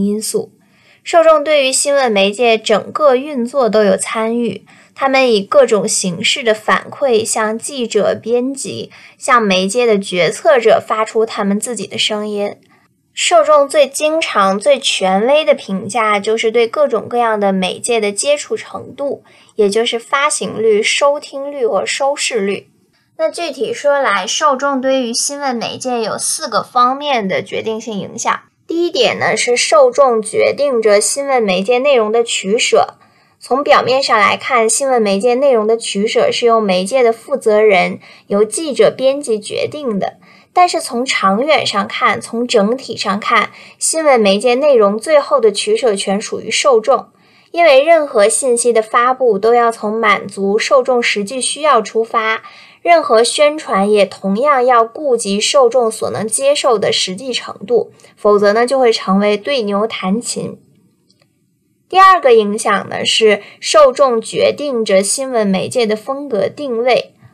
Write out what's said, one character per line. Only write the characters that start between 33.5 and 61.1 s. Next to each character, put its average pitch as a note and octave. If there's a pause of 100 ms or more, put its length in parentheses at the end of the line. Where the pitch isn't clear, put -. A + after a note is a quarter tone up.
表 C#4+
面 C4
上 B3
来 G3+
看， A3+
新 C4+
闻 B3
媒 G3
介 A#3+
内 C4+
容 G#3+
的 A3+
取 G3+
舍 -
是 -
由 A3+
媒 F#3+
介 B3+
的 A3+
负 C4
责 G#3+
人、 F#3+ (280)
由 G#3
记 C#4
者、 G#3
编 C4+
辑 A3
决 -
定 A#3
的。 - (400)
但 F4+
是 F4
从 B3+
长 G3+
远 D4+
上 -
看， -
从 A#3+
整 A3+
体 B3
上 G3+
看， A3 (260)
新 D#4+
闻 C4+
媒 G3+
介 A#3+
内 C#4+
容 G#3
最 D4
后 C#4
的 A3
取 G#3
舍 A3+
权 G3
属 -
于 -
受 -
众， B3 (440)
因 E4+
为 C#4
任 D#4
何 A3
信 A#3+
息 A#3+
的 A3
发 A#3+
布 B3
都 A3
要 A#3
从 A3
满 A3
足 G3
受 B3+
众 B3
实 G3+
际 B3+
需 C#4
要 C#4
出 A3
发， A3 (400)
任 E4+
何 A3+
宣 D4
传 G#3
也 G#3
同 G3
样 C4+
要 A#3+
顾 C4
及 G3+
受 C4+
众 A#3
所 -
能 C#3+
接 C4+
受 C4
的 -
实 -
际 B3+
程 - (140)
度， A#3+ (240)
否 G#3
则 G3+
呢， A#3
就 C4
会 A#3+
成 G3
为 G#3
对 B3+
牛 G3+
弹 G#3+
琴。 - (1300)